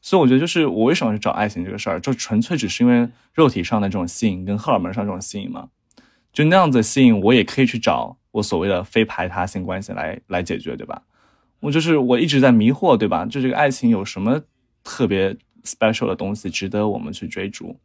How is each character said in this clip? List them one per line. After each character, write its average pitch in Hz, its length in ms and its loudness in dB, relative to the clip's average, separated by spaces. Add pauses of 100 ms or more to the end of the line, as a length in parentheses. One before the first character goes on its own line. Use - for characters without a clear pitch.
所 - 160 2
以 165 40 6
我 131 40 6
觉 123 60 6
得 131 80 6
就 170 60 -2
是 160 200 0
我 107 180 0
为 147 100 4
什 135 120 -2
么 110 60 0
去 107 60 -4
找 104 140 -2
爱 107 140 -2
情 - 160 -6
这 92 80 -8
个 95 60 -8
事 - 140 -6
儿， 82 100 -2
就 139 140 -4
纯 110 260 -2
粹 160 160 -2
只 117 100 -2
是 - 160 -2
因 123 60 6
为 120 180 4 (280)
肉 151 160 4
体 90 120 -4
上 107 160 -2
的 101 80 0
这 95 60 -4
种 90 160 -4
吸 110 200 -2
引 92 180 -4
跟 104 100 -2
荷 117 160 -2
尔 104 60 2
蒙 87 160 -4
上 117 100 -4
这 104 60 -4
种 95 100 -8
吸 - 180 -10
引 - 120 -10
嘛。 - 180 -14 (640)
就 151 120 0
那 170 120 4
样 170 160 4
子 123 60 4
的 110 40 4
吸 131 220 2
引， 113 160 6
我 107 140 4
也 110 100 4
可 - 160 -4
以 127 60 4
去 117 120 -4
找 64 380 -2 (140)
我 107 120 -4
所 98 160 -2
谓 92 80 -2
的 92 160 -2
非 110 220 0
排 92 240 -6
他 90 160 -4
性 90 180 -8
关 92 200 -6
系 98 100 -14
来， 80 260 -8 (100)
来 87 140 -4
解 82 140 -6
决， 73 180 -10
对 - 120 -14
吧？ - 160 -14 (560)
我 147 120 -4
就 151 80 2
是， 156 200 2
我 123 200 2
一 151 60 2
直 143 160 2
在 131 100 8
迷 113 220 6
惑， 143 240 2
对 104 100 0
吧？ 90 200 -2
就 131 160 -6
这 127 80 0
个 - 40 -4
爱 147 160 2
情 127 200 0
有 98 120 2
什 98 200 -8
么 127 180 0 (420)
特 - 240 -4
别 95 300 0 (280)
special 113 420 -2
的 95 100 -4
东 98 180 -6
西 101 140 -10
值 95 180 -8
得 104 220 -2
我 101 80 -4
们 - 160 -10
去 - 160 -12
追 98 220 -8
逐？ - 340 -16